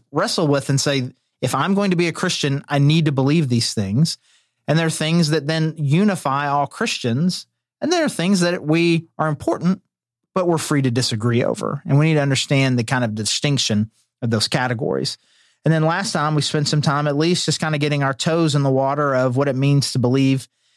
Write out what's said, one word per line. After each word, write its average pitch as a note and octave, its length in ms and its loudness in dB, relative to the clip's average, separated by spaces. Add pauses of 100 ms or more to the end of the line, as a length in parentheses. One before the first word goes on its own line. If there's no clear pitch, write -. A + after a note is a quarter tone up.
(120)
wrestle F3 340 0
with C#3+ 240 0
and C#3 100 2
say, C#3 300 -2 (320)
"If C3 100 -2
I'm D#3 220 0
going G3 160 2
to F3+ 60 2
be F3 100 2
a D#3+ 60 -2
Christian, D3 560 -2
I C#3+ 100 2
need D3+ 280 4
to D#3 60 2
believe C#3 360 2
these A#2 260 0
things." A2 420 0 (520)
And D3+ 100 2
there E3 80 0
are D#3+ 40 -2
things D#3+ 400 0
that D3 180 -2
then D#3+ 280 -2
unify D3 680 0
all C#3+ 220 0
Christians. E3+ 760 -2 (340)
And D4+ 120 -2
there E4+ 120 2
are C#4 40 0
things F3+ 320 0
that F3 240 0
we E3 440 2 (100)
are D#3 80 -2
important, F3 560 -2 (520)
but F#3 120 0
we're E3+ 100 2
free D3 260 0
to C3 100 2
disagree A#2 500 0
over. - 420 -4
And C#3 140 2
we D3+ 80 4
need D#3+ 80 2
to D3 80 2
understand C3+ 560 2
the A#2 60 0
kind B2+ 180 -2
of A2 140 -2
distinction A2 760 -2 (320)
of A#2+ 80 -2
those G#2+ 160 0
categories. A#2+ 720 -4 (460)
And D#3+ 100 4
then D#3+ 80 2
last E3+ 300 -2
time D3+ 240 -2
we D3 40 2
spent D3 280 -2
some D3+ 120 0
time D3 280 0
at C#3+ 80 -2
least E3 280 0
just - 160 -2
kind D#3 140 -2
of D3 60 -4
getting D3 240 0
our C3+ 100 0
toes E3 400 0
in C#3+ 80 2
the C#3 80 2
water C3+ 460 0
of B2+ 200 0
what C#3+ 120 2
it C3 80 -2
means C#3 360 2
to C3+ 60 -2
believe C3+ 500 0 (280)